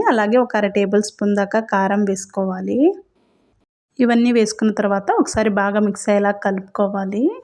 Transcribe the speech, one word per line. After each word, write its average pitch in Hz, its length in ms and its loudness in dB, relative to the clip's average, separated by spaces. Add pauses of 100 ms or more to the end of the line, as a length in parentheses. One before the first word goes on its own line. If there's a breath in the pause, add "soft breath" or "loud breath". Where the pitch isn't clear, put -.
అలాగే 220 320 2
ఒక 247 200 0
అర 208 100 0
టేబుల్ 202 360 0
స్పూన్ 202 320 -2
దాకా 202 300 0
కారం 196 380 0
వేసుకోవాలి. 190 760 -4 (1200)
ఇవన్నీ 240 320 2
వేసుకున్న 220 420 0
తర్వాత 202 380 -2
ఒకసారి 220 420 0
బాగా 202 260 0
మిక్స్ 208 300 -2
అయ్యేలా 202 300 2
కలుపుకోవాలి. 196 840 -4 (200)